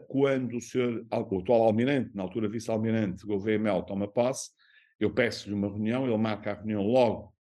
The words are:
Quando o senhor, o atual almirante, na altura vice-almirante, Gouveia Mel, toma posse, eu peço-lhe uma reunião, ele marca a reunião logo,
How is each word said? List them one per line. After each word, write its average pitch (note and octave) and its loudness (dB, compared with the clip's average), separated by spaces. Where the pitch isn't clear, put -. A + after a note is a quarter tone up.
Quando C3 0
o A#2 -4
senhor, B2 -2
o A2 -2
atual A2+ 4
almirante, A#2 2
na G2 -4
altura G2+ -4
vice-almirante, A2 -2
Gouveia G#2 0
Mel, G#2 0
toma G2 -4
posse, B2+ -2
eu G#2 0
peço-lhe G#2+ -2
uma G2+ 0
reunião, A2 -2
ele A2+ 0
marca G#2+ -2
a - -4
reunião G#2+ -4
logo, A2+ 2